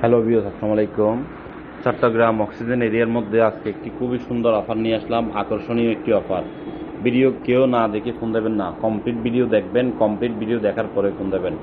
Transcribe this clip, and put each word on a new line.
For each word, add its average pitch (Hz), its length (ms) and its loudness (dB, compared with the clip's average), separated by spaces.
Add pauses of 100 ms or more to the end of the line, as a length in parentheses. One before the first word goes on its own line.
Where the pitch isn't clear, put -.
হ্যালো 117 220 6
ভিউয়ার্স, 110 240 2
আসসালামু 107 260 -2
আলাইকুম। 107 400 2 (680)
চট্টগ্রাম 113 500 4 (100)
অক্সিজেন 120 440 -2
এরিয়ার 117 280 2
মধ্যে 110 220 0 (100)
আজকে - 260 -4
একটি - 140 -10 (100)
খুবই 123 280 -2
সুন্দর 117 340 2
অফার 110 240 -4
নিয়ে 113 160 2
আসলাম, 117 240 0 (160)
আকর্ষণীয় 117 560 0
একটি - 140 -4 (100)
অফার। 87 240 -4 (600)
ভিডিও 127 240 4 (180)
কেউ 123 160 4 (120)
না 117 80 4 (120)
দেখে 110 240 -4
ফোন 113 180 -4
দেবেন 110 240 0
না, 95 60 -2 (160)
কমপ্লিট 110 340 -2 (100)
ভিডিও 120 180 2 (100)
দেখবেন, 107 320 2 (140)
কমপ্লিট 113 400 0
ভিডিও 113 260 -2
দেখার 101 280 -2
পরে 101 220 2
ফোন 98 180 -6
দেবেন। 90 280 -2